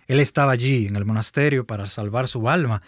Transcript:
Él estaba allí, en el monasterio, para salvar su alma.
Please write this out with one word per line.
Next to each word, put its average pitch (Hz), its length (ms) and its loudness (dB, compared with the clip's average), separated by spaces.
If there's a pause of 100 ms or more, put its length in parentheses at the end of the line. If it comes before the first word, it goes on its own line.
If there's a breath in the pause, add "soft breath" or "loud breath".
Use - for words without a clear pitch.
Él 135 120 4
estaba 139 320 2
allí, 127 360 2
en 101 80 -4
el 101 100 -2
monasterio, 123 600 0
para 104 200 -8
salvar 110 420 -4
su 117 220 -2
alma. 135 380 0